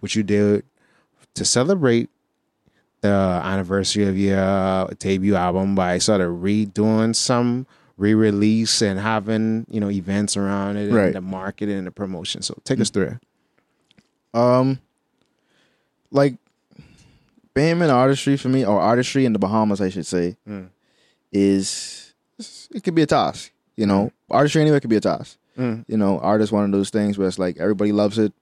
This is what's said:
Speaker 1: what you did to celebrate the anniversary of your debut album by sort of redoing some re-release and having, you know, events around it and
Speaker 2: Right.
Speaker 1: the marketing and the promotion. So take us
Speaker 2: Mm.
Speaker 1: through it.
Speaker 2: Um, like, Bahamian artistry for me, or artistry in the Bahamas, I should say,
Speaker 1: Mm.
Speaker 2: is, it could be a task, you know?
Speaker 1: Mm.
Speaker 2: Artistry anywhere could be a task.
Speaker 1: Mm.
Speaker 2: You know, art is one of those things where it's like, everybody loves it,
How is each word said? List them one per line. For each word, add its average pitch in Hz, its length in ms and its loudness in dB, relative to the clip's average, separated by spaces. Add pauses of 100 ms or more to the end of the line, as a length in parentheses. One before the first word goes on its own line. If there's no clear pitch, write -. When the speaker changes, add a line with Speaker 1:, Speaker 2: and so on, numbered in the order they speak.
Speaker 1:
what 101 140 -8
you 110 80 0
did 104 420 2 (720)
to - 100 -8
celebrate 127 640 2 (920)
the 104 60 2
anniversary 95 960 0
of 95 120 -2
your 95 720 0 (100)
debut 98 360 0
album 92 400 0
by 90 240 0
sort 101 220 2
of 87 160 0
redoing 107 800 0
some 123 500 -2 (300)
re-release 107 840 2
and 98 180 0
having, 110 720 -2
you 110 80 -6
know, 101 120 -2
events 98 440 -2
around 101 440 -4
it 104 80 -4
and 110 80 0
Speaker 2:
Right. 98 180 2
Speaker 1:
the 95 80 -6
marketing 95 560 -8
and 92 100 -8
the 87 40 -10
promotion. 95 500 -10
So - 140 -10 (100)
take - 160 -2
us 104 100 0
Speaker 2:
Mm. - 40 -20
Speaker 1:
through 95 120 0
it. - 1300 -14
Speaker 2:
Um, 127 400 2 (1300)
like, 139 260 2 (1200)
Bahamian 165 380 2
artistry 135 440 2
for 127 120 -4
me, 131 160 2
or 98 160 2
artistry 123 440 2
in 120 80 2
the 104 60 0
Bahamas, 104 420 0
I 95 100 0
should 92 160 -8
say, 90 300 -2 (120)
Speaker 1:
Mm. 95 200 -14 (640)
Speaker 2:
is, 98 800 -2 (600)
it 226 120 -12
could 175 100 -2
be 165 80 4
a 147 40 4
task, 107 440 -2 (260)
you 107 100 0
know? 101 200 2
Speaker 1:
Mm. - 40 -8 (200)
Speaker 2:
Artistry 147 320 2
anywhere 151 180 4
could 117 100 -8
be 110 60 4
a 101 40 4
task. - 360 -4 (220)
Speaker 1:
Mm. 117 300 -4
Speaker 2:
You 110 80 -2
know, 98 240 2
art 107 200 2
is 107 120 0
one 104 120 2
of 101 80 0
those 98 180 0
things 104 280 -2
where 95 100 0
it's 92 100 -6
like, 90 200 -2
everybody 104 340 0
loves 104 260 0
it, 107 240 2